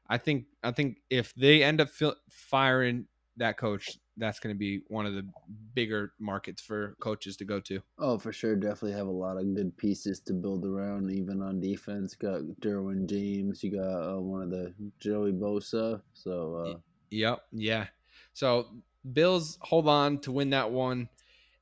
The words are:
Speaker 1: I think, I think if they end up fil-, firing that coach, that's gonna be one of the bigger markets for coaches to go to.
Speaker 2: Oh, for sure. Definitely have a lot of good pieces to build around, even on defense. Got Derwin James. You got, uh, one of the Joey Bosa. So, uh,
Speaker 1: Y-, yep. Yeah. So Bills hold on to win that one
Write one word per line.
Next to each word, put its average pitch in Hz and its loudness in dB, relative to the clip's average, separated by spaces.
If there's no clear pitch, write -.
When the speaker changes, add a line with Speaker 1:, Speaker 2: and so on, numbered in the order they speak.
Speaker 1:
I 120 0
think, 135 0
I 123 2
think 131 0
if 127 0
they 143 8
end 151 6
up 139 2
fil-, - 0
firing 131 2
that 113 0
coach, 104 -4
that's 107 -4
gonna 107 -6
be 98 -2
one 107 -4
of 101 -4
the 98 -8
bigger 107 0
markets 98 -6
for 104 -6
coaches 104 -6
to 101 -10
go 101 -4
to. 95 -6
Speaker 2:
Oh, 127 2
for 107 -6
sure. 110 0
Definitely 104 -2
have 101 -4
a 95 -4
lot 92 -2
of 95 0
good 95 -2
pieces 101 0
to - -4
build 92 -2
around, 98 -2
even 98 -2
on 95 -4
defense. 98 -4
Got 95 -2
Derwin 98 -2
James. 101 -2
You 98 -2
got, 95 -2
uh, 95 -4
one 95 -4
of 90 -4
the 90 -4
Joey 104 0
Bosa. 104 -2
So, 85 -4
uh, 85 -6
Speaker 1:
Y-, 87 -20
yep. 110 0
Yeah. 110 0
So 120 2
Bills 165 4
hold 160 4
on 147 6
to 139 -6
win 139 2
that 127 2
one 127 0